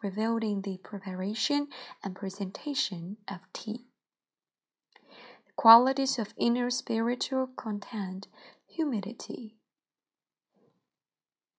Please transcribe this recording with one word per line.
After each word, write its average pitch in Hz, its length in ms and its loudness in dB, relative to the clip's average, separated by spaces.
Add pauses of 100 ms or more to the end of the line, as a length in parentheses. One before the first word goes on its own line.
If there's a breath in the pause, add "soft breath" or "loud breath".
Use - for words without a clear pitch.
revealed 220 420 0
in 208 180 0
the 190 160 -4
preparation 202 880 -2 (360 loud breath)
and 185 120 -6
presentation 190 1000 -6 (100)
of 180 120 -8 (140)
tea. - 320 -8 (1600 loud breath)
The - 120 -20
qualities 262 600 8
of 220 200 -2
inner 240 320 2
spiritual 247 800 0
content, 202 840 -6 (360 loud breath)
humility, 233 920 -4 (2000)